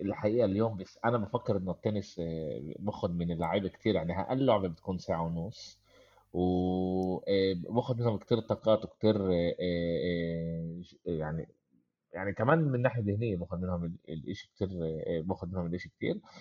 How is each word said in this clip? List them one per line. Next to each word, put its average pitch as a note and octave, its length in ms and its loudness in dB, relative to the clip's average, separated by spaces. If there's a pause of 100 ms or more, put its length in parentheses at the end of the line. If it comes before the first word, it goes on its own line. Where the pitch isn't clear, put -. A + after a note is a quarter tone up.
الحقيقة G#2+ 440 2
اليوم G#2 320 2
بس - 280 -12
أنا A#2 120 4
بفكر G#2 400 -2
إنه F#2 140 -2
التنس، G#2 480 -4
آه، D#2+ 420 -4 (180)
باخد F#2 380 -2
من E2+ 140 0
اللعيبة E2+ 380 0
كتير، - 260 0
يعني F2 260 0
أقل C3+ 240 0
لعبة G2+ 220 4
بتكون F2+ 300 -6
ساعة E2+ 280 -2
ونص، E2+ 540 -8 (540)
و-، F#2 840 2
آه، F#2+ 380 2
باخد A#2 440 -2
منهم A#2 180 2
كتير A#2 220 2
طاقات A2 460 2
وكتير، G#2+ 300 4
آه، F#2+ 160 2
آه، F2 280 4
آه، E2+ 1200 -2
ج-، - 140 -20 (100)
يعني، D#2 420 -2 (640)
يعني F#2+ 200 -4
كمان C3+ 260 4
من C3+ 220 2
ناحية B2 220 2
ذهنية G2+ 320 0
باخد F2 260 -4
منهم F2+ 240 -2
ال-، E2+ 280 -8
الإشي E2 420 -8
كتير، F#2+ 160 -2
آه، E2 500 -2
باخد F2+ 320 -4
منهم F2+ 120 -2
الإشي E2+ 240 -6
كتير. - 300 -4 (220)